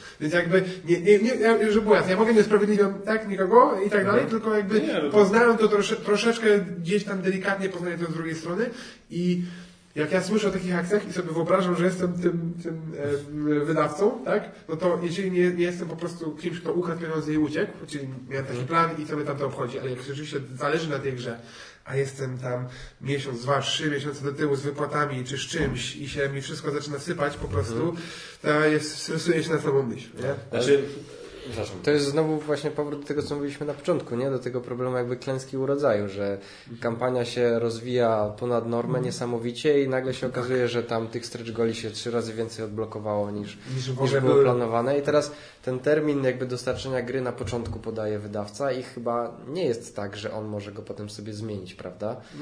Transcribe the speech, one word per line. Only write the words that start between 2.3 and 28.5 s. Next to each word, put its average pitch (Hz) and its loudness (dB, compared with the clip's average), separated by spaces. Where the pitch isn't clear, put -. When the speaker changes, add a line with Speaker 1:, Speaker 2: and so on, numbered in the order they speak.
Speaker 1:
nie 208 10
usprawiedliwiam, 202 4
tak, 214 -2
nikogo 196 6
i 202 0
tak 202 4
dalej, 214 4
Speaker 2:
Mhm. 226 -2
Speaker 1:
tylko 214 0
jakby 208 4
Speaker 2:
Nie, - 0
ale 147 2
Speaker 1:
poznałem 214 8
to 214 6
trosze-, 208 2
troszeczkę 208 4
gdzieś 175 0
tam 190 -4
delikatnie, 190 0
poznaję 175 -4
to 170 -2
z - -4
drugiej 160 -4
strony 175 -2
i 180 0
jak 151 -2
ja 185 2
słyszę 208 2
o - 4
takich 180 -2
akcjach 190 0
i - -8
sobie 175 -4
wyobrażam, 175 2
że 170 2
jestem 180 0
tym, 170 0
tym, 165 -8
em, 151 2
wydawcą, 156 2
tak? 202 0
No 160 -4
to 175 2
jeżeli 185 -2
nie, 180 4
nie 175 2
jestem 175 -2
po 165 -8
prostu 165 -6
kimś, 170 -6
kto 156 -2
ukradł 170 0
pieniądze 156 -2
i 156 2
uciekł, 156 0
czyli 139 -8
miałem 135 -4
taki 123 -6
Speaker 2:
Mhm. 131 -4
Speaker 1:
plan 165 2
i 151 -6
co 151 -4
mnie 147 -4
tam 147 -4
to 139 -2
obchodzi, 127 -6
ale 131 -4
jak 127 -6
rzeczywiście 143 -8
zależy 156 0
na 139 -2
tej 131 -2
grze, 120 -6
a 139 -6
jestem 131 -2
tam 127 -4
miesiąc, 135 -4
dwa, 135 2
trzy 151 0
miesiące 139 -4
do 139 -2
tyłu 143 2
z 131 -6
wypłatami 143 -2
czy 135 -6
z - -6
czymś 135 -2
i 143 -8
się 139 0
mi 139 -6
wszystko 151 -6
zaczyna 147 -4
sypać 147 -2
po - -6
prostu, 113 -2
Speaker 2:
Mhm. 170 -2
Speaker 1:
to 151 4